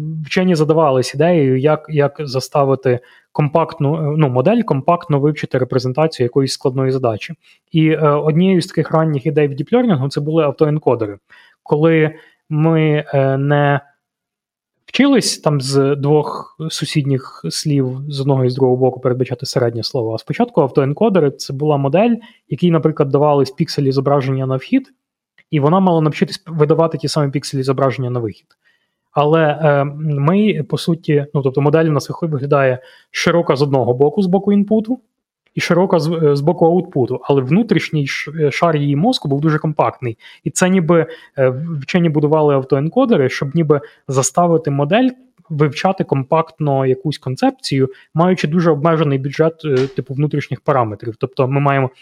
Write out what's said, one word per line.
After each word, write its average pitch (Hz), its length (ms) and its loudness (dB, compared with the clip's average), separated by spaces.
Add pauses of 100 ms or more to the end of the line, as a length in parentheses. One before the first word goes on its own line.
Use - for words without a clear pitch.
(260)
вчені 185 280 0
задавались 151 600 2
ідеєю, 143 440 2
як, 151 300 0
як 143 300 0
заставити 135 840 0 (320)
компактну, 151 640 0
е, 151 200 -4
ну, 156 120 2
модель 139 340 2
компактно 147 580 0
вивчити 147 380 -2
репрезентацію 127 680 -2
якоїсь 131 280 0
складної 131 400 -2
задачі. 127 420 -4 (380)
І, 156 160 2
е, 156 200 2
однією 156 540 2
з - 40 -10
таких - 240 -4
ранніх 160 360 0
ідей 147 220 0
в 139 60 -6
діплернінгу 160 540 0
це 151 120 -4
були 156 240 0
автоенкодери. 135 760 0 (440)
Коли 156 520 2 (360)
ми, 156 540 2 (100)
е, 135 240 2
не 143 420 2 (1080)
вчились 269 520 0
там 147 220 0
з 139 360 0
двох 143 600 -2 (140)
сусідніх 139 800 -4
слів 135 580 -2
з 139 120 -8
одного 131 240 0
і 123 60 0
з 123 40 -6
другого 127 220 2
боку 127 240 -2
передбачати 123 460 -4
середнє 117 360 -4
слово, 113 320 -6
а 110 40 -8
спочатку - 420 -2
автоенкодери — 147 800 0
це - 140 -10
була 147 240 0
модель, 175 400 2 (320)
якій, 175 220 0
наприклад, 156 380 2
давались 143 420 2
пікселі 143 420 -2
зображення 135 540 0
на 131 100 -2
вхід, 262 360 -4 (580)
і 151 100 0
вона 160 200 4
мала 175 200 4
навчитись - 460 -2
видавати 160 520 0
ті 143 100 -6
самі 143 240 -2
пікселі 139 300 -6
зображення 131 480 -2
на 123 100 -4
вихід. 107 260 -8 (680)
Але, 151 260 4 (200)
е, 143 220 4 (160)
ми, 156 680 0
по 151 100 -2
суті, 151 560 0
ну, 143 80 0
тобто 135 180 0
модель 151 240 4
у 160 60 0
нас 139 180 -2
вихо-, - 180 -8
виглядає 139 520 0 (320)
широка 170 460 0
з 131 60 -2
одного 131 320 2
боку, 143 280 2
з 185 40 2
боку 196 260 0
інпуту, 220 480 0 (540)
і 160 60 -4
широка 180 380 2
з, 156 140 -2
е, 151 240 2
з 143 40 -4
боку 165 260 2
аутпуту. 170 580 0
Але 139 180 2
внутрішній 156 640 0
ш-, - 340 -10
е, 147 100 0
шар 165 260 0
її 143 200 0
мозку 202 320 -2
був 139 120 -2
дуже 151 180 2
компактний. 127 600 -2 (260)
І 156 60 -4
це - 180 0
ніби, 170 380 2 (320)
е, 131 100 2
в-, 151 300 -6
вчені 170 300 0
будували 151 460 2
автоенкодери, 147 720 0
щоб 139 260 -6
ніби 151 260 2 (280)
заставити 160 640 0
модель 156 400 2 (380)
вивчати 156 560 0
компактно 139 800 0
якусь 131 320 -2
концепцію, 135 680 -2 (260)
маючи 175 340 2
дуже 170 220 2
обмежений 151 480 0
бюджет, 156 460 -2
е, 135 220 0
типу, 131 280 -8
внутрішніх 143 460 -4
параметрів. 117 560 -2
Тобто 131 320 -2
ми 139 120 0
маємо 139 300 0 (120)